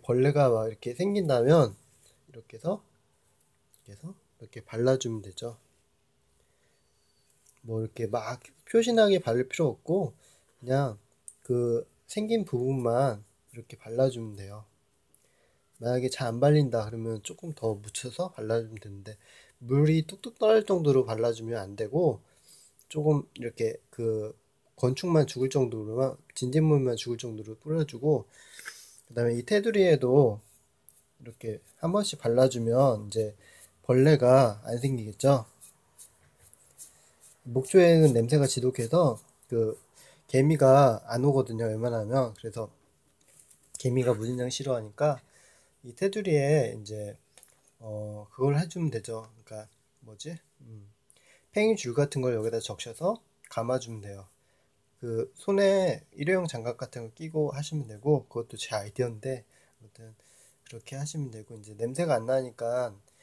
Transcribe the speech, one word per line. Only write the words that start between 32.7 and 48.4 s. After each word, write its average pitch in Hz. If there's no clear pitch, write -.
이제 104
벌레가 127
안 113
생기겠죠. 123
목초액은 156
냄새가 123
지독해서 127
그 113
개미가 135
안 120
오거든요, 127
웬만하면. 113
그래서 110
개미가 127
무진장 123
싫어하니까 127
이 120
테두리에 156
이제, 104
어, 107
그걸 143